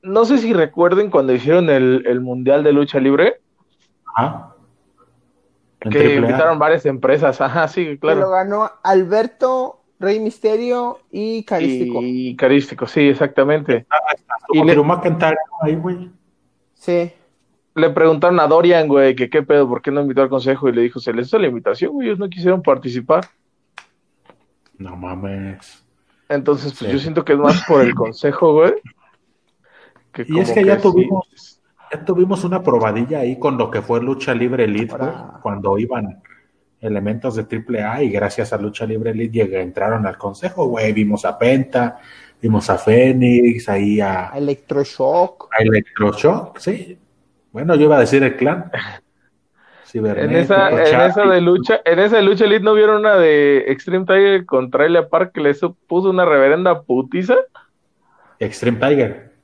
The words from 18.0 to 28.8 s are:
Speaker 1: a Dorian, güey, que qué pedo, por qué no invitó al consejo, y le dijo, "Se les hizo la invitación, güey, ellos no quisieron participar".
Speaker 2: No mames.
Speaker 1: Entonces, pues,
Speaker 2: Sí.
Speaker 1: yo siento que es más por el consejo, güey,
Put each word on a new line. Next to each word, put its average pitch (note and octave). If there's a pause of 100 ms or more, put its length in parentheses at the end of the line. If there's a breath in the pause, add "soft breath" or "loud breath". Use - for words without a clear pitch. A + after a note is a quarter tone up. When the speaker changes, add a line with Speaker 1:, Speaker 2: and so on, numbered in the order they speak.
Speaker 1:
a D3+
Dorian, E3
güey, C3+
que B2
qué D3+
pedo, C#3+
por A#2+
qué D3
no C#3+
invitó C3+
al C3+
consejo, C3
y A#2+
le A#2
dijo, A#2+
"Se A#2
les A#2+
hizo A3
la E3+
invitación, A#2+
güey, C#4
ellos G3+
no G3+
quisieron F3+
participar". D3 (1500)
Speaker 2:
No F#2
mames. G2 (440)
Speaker 1:
Entonces, C#3+
pues, A2
Speaker 2:
Sí. C3+
Speaker 1:
yo -
siento D#3+
que D3+
es C#3+
más D3
por D3+
el A#2+
consejo, C#3
güey, E3 (1400 soft breath)